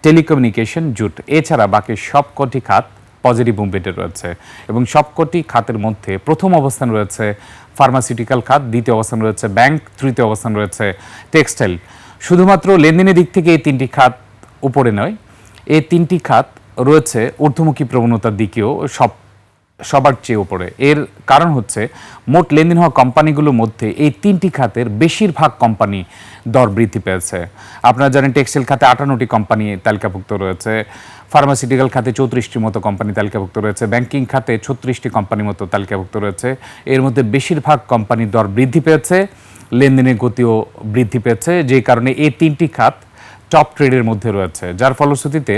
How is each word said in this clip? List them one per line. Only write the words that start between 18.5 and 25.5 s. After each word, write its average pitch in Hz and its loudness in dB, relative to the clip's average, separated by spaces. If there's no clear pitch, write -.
সব, 127 2
সবার 139 2
চেয়ে 110 -2
উপরে। 90 -8
এর 151 2
কারণ 170 2
হচ্ছে 110 -6
মোট 165 4
লেনদেন 165 4
হওয়া 160 2
কোম্পানিগুলোর 147 2
মধ্যে 110 -4
এই 143 2
তিনটি 190 2
খাতের 120 -2
বেশিরভাগ 165 0